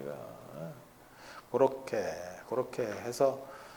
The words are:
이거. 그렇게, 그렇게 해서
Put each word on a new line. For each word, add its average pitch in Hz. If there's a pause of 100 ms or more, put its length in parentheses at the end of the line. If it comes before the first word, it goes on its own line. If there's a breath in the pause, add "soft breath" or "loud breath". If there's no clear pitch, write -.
이거. 71 (1400 loud breath)
그렇게, 123 (360)
그렇게 123
해서 120 (320 loud breath)